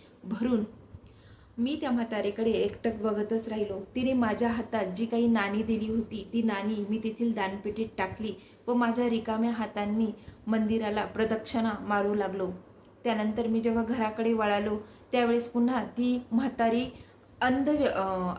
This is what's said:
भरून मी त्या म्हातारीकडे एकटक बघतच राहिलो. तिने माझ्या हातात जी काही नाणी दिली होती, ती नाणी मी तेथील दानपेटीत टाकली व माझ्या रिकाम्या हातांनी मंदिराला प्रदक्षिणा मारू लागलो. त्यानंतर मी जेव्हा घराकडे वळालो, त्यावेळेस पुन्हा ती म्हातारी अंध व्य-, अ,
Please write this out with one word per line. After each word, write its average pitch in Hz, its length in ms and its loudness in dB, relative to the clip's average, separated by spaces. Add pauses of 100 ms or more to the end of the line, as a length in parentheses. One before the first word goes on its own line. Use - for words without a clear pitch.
(240)
भरून 226 400 0 (920)
मी 269 220 0
त्या 269 100 -2
म्हातारीकडे 226 600 0
एकटक 208 440 0
बघतच 214 540 -2
राहिलो. 202 320 -4 (160)
तिने 262 160 0
माझ्या 233 360 2
हातात 226 380 -2
जी 185 200 -2
काही 233 200 2
नाणी 214 360 4
दिली 220 280 0
होती, 220 420 -4
ती 233 100 2
नाणी 208 480 0
मी 220 80 0
तेथील 226 340 0
दानपेटीत 208 540 -4 (120)
टाकली 190 360 -4 (320)
व 240 80 2
माझ्या 240 340 2
रिकाम्या 226 420 0
हातांनी 214 560 0 (400)
मंदिराला 214 580 0
प्रदक्षिणा 220 760 0
मारू 202 340 0
लागलो. 190 360 -2 (540)
त्यानंतर 214 420 0
मी 226 140 2
जेव्हा 226 240 2
घराकडे 226 480 0
वळालो, 208 460 2 (340)
त्यावेळेस 240 360 2
पुन्हा 240 360 2
ती 247 380 -2 (100)
म्हातारी 233 540 2 (540)
अंध 262 280 2
व्य-, 294 200 4
अ, 185 500 -2